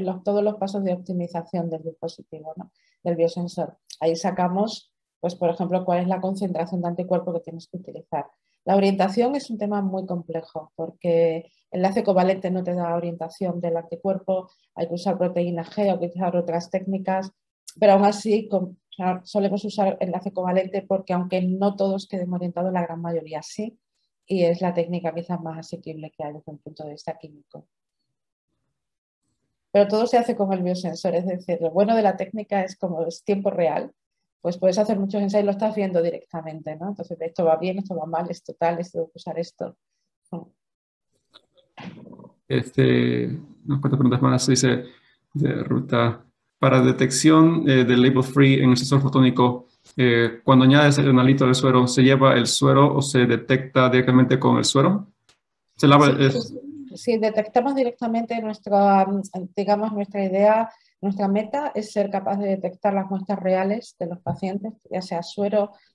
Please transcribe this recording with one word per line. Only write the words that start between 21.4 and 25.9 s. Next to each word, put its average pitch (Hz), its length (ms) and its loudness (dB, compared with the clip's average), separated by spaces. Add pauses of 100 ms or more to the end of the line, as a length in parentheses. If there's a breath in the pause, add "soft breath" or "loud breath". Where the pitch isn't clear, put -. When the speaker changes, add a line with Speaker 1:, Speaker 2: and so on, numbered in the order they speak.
Speaker 1:
no 190 340 -2
todos 196 320 -4
queden 180 240 -8
orientados, 175 400 -6
la 180 100 -2
gran 165 180 -8
mayoría 160 420 -8
sí, 220 360 -12 (480)
y 190 180 -2
es 170 160 0
la 180 140 -2
técnica 170 400 -4
quizás 170 260 -8
más 160 180 -12
asequible 160 580 -14